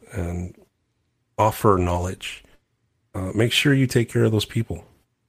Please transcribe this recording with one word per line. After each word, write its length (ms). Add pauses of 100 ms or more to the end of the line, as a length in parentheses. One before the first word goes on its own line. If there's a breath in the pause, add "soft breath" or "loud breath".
(140)
and 400 (840)
offer 400
knowledge. 680 (720 soft breath)
Uh, 180
make 180
sure 220
you 140
take 220
care 160
of 60
those 140
people. 400 (440)